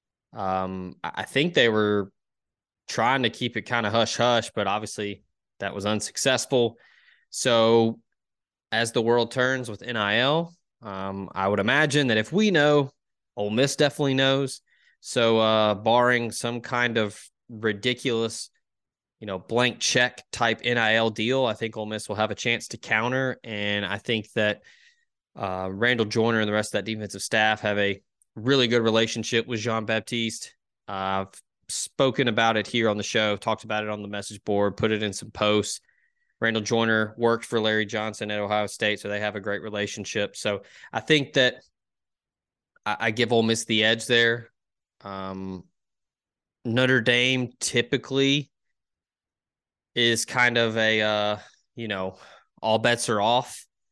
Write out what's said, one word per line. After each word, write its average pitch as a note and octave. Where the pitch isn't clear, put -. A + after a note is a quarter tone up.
Um, F#2+
I, F2
I F#2+
think D#3
they B2+
were G#2
trying B2+
to A2+
keep A#2
it G#2
kinda A#2
hush-hush, A#2
but G#2
obviously G#2
that G2
was G2
unsuccessful. A#2
So A2+
as A#2
the B2
world A#2
turns B2+
with G#2+
N A#2+
I G#2
L, D#3
um, G2
I F#2+
would G2+
imagine C#3
that A2
if G#2+
we G#3
know, D3
Ole G#2
Miss B2+
definitely C#3
knows. C3+
So, A#2
uh, A2
barring A#2
some A#2
kind A#2+
of G#2
ridiculous A2+
you G#2+
know, G2
blank A#2
check -
type A2+
N A#2+
I A2
L A2+
deal, A#2+
I A2
think A2+
Ole A2
Miss G#2+
will G#2
have G#2+
a G2+
chance A#2
to A#2
counter. B2
And G#2
I F#2+
think A2
that, G#2
uh, F#2+
Randall A2+
Joyner A2+
and G#2+
the G#2
rest G#2+
of G#2+
that G2+
defensive G#2+
staff G#2+
have G#2
a G2+
really B2
good A#2
relationship A2+
with A#2+
Jean A2
Baptiste. A2+
Uh, F#2+
I've -
spoken -
about A2+
it G#2
here A2+
on G#2
the G#2+
show, G#2+
talked A2
about G#2+
it G#2+
on G#2
the G2+
message G2+
board, G2+
put A2
it G#2+
in G#2
some -
posts. G#2+
Randall A2+
Joyner A2
worked A#2
for A#2
Larry G#2+
Johnson G#2+
at G#2
Ohio G#2
State, G#2+
so -
they G2+
have G#2
a G#2+
great G2+
relationship. G#2
So G#2
I A2+
think C#3+
that B2+
I, G#2+
I A2+
give A2
Ole A2+
Miss A2+
the G#2+
edge A#2
there. A#2
Um, F#2+
Notre B2+
Dame B2
typically C3+
is A#2
kind A#2+
of A2+
a, A2
uh, G#2
you A#2
know, F#2+
all A2
bets A#2+
are G#2+
off A#2+